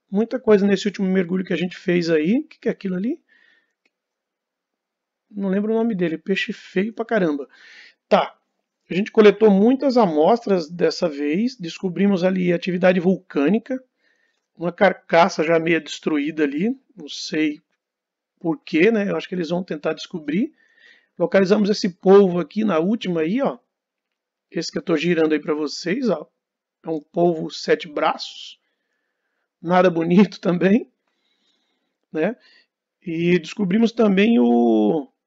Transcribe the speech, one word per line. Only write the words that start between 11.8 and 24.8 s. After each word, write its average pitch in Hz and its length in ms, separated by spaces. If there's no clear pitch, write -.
ali 185 300
atividade 180 460
vulcânica, 185 840
uma 170 160
carcaça 180 720
já 165 160
meio 160 240
destruída 156 600
ali, 165 360
não 151 140
sei 156 520
por 165 240
quê, 180 280
né? 202 180
Eu 170 80
acho 156 100
que - 60
eles 175 160
vão 175 140
tentar 160 300
descobrir. 160 600
Localizamos 190 520
esse 208 200
polvo 185 500
aqui 208 240
na 196 140
última 180 440
aí, 190 200
ó. 156 160
Esse 165 200
que - 60
eu 160 60